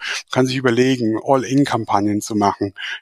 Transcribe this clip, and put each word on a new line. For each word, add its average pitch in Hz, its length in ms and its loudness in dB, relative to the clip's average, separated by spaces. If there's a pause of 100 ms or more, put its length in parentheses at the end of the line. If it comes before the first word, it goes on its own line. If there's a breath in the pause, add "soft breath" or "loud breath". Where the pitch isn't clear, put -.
(300 loud breath)
kann 131 160 2
sich 131 100 -2
überlegen, 123 680 2
All-in-Kampagnen 113 1000 0
zu - 120 -6
machen, 101 380 0 (300 loud breath)